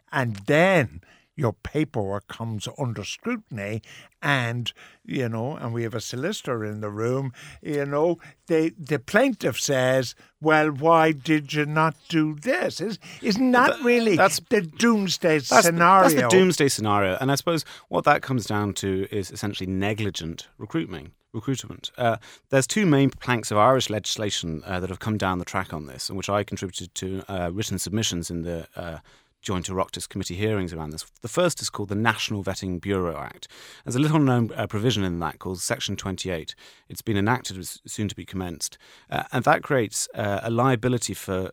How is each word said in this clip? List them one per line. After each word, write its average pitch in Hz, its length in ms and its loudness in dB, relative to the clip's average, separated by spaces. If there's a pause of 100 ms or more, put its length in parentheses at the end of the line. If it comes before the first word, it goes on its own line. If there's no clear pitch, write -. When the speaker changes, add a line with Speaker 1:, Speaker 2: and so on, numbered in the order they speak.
(120)
Speaker 1:
and 120 240 -2 (100)
then 156 540 4 (340)
your 123 180 0
paperwork 101 760 -4
comes 113 400 -8 (100)
under 120 240 -4
scrutiny, 214 800 -8 (400)
and, 120 500 -2 (320)
you 131 240 -2
know, 113 280 -4
and 117 180 -8
we 117 80 -4
have 113 140 -6
a 110 40 -4
solicitor 127 640 -6
in 107 160 -8
the 107 100 -6
room, 123 420 -2 (280)
you 143 240 -2
know, 151 360 2 (260)
they, 160 220 2 (100)
the 143 220 -2
plaintiff 208 600 0
says, 131 540 2 (260)
"Well, 156 280 6
why 160 420 6
did 151 420 0
you 151 140 0
not 156 300 2 (120)
do 156 280 2
this?" 262 440 -2
Is, 202 200 -6 (200)
isn't 254 300 2
that 247 280 6
Speaker 2:
But 294 60 -6
Speaker 1:
really 233 300 4
Speaker 2:
that's, 180 240 4 (100)
Speaker 1:
the 214 120 4
doomsday 185 800 2
Speaker 2:
that's 135 100 -4
the, - 140 8
Speaker 1:
scenario? 175 460 8
Speaker 2:
that's 147 140 4
the 123 60 4
doomsday 185 400 6
scenario, 101 520 2
and 135 120 2
I - 20 4
suppose 160 300 -2 (240)
what - 160 0
that 151 180 4
comes 117 240 -2
down 104 280 0
to 95 360 -2
is 101 220 -6
essentially 98 360 -6
negligent 95 760 -4 (100)
recruitment. 95 580 -8 (200)
Recruitment. - 600 -6
Uh, 117 220 0 (320)
there's 135 160 4
two 214 180 2
main 139 240 6
planks 120 420 -2
of 104 60 0
Irish 120 320 6
legislation, 101 800 -4
uh, 92 140 -4
that 92 100 -4
have 90 80 -8
come 110 180 -2
down 92 220 0
the 87 80 -6
track 95 260 -6
on 78 140 -8
this, 65 240 -10
and 98 80 -8
which 92 100 -6
I 101 160 2
contributed 92 520 -10
to, 95 300 -6
uh, 90 240 -4
written 98 280 -4
submissions 92 520 -4
in 87 120 -6
the, 82 340 -8
uh, 85 220 -10 (420)
Joint 92 300 -4
Oireachtas 92 360 -4
Committee 92 280 -8
hearings 98 400 -2
around 78 160 -8
this. 78 160 -12 (160)
The 117 60 -10
first 175 340 0
is - 80 -6
called 104 180 -8
the 101 60 -4
National 107 500 0
Vetting 90 380 -6
Bureau 92 360 -2
Act. - 300 -14 (340)
There's 123 140 -6
a - 20 0
little 156 200 4
known, 123 360 2
uh, 107 120 -4
provision 107 380 0
in 87 160 -2
that 80 180 -6
called 90 200 -8
Section - 380 -4
twenty-eight. 92 580 -6 (360)
It's - 100 -14
been 110 160 -2
enacted, 104 400 -2
is - 300 -12
soon 107 220 -4
to 92 60 -8
be 87 120 -14
commenced, 90 500 -8 (320)
uh, - 140 -4 (100)
and 127 120 -2
that - 180 2
creates, - 520 -2
uh, 101 280 -2
a 117 80 -4
liability 120 640 0
for, 92 380 -4